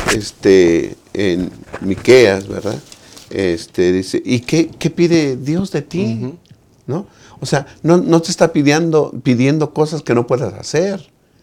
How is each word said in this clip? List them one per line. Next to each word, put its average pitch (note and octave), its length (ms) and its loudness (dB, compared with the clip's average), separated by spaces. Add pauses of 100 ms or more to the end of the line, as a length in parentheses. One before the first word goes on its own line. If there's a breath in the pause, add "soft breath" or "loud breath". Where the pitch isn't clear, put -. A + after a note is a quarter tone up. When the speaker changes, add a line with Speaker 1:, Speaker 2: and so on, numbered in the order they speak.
(140)
Speaker 1:
este, F2 800 2 (200)
en F#2 360 -2 (300)
Miqueas, G2 640 4
¿verdad? G#2 320 -8 (520 loud breath)
Este, F2+ 600 -2
dice, F#2 320 -2
"¿Y B2 160 -2
qué, D#3+ 280 0
qué - 220 -6
pide D#3+ 460 0
Dios D#3 360 -6
de D3+ 100 -4
ti?". A#2 380 -6
Speaker 2:
Ujú. C3 160 -10 (500)
Speaker 1:
¿No? F3 200 -8 (340 loud breath)
O C3+ 60 -8
sea, C#3 200 -2 (160 loud breath)
no, D#3+ 140 4
no E3 260 2
te E3 80 -8
está E3+ 220 0
pidiendo, D3+ 600 2 (100)
pidiendo C#3 520 0
cosas D#3 280 -2
que B2+ 120 -2
no A#2+ 140 2
puedas A#2+ 260 -2
hacer. F3 560 -6 (320 soft breath)